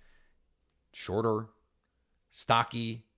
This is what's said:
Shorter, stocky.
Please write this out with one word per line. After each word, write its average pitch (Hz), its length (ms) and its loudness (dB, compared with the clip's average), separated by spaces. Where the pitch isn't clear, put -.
Shorter, 110 540 -2
stocky. 117 720 0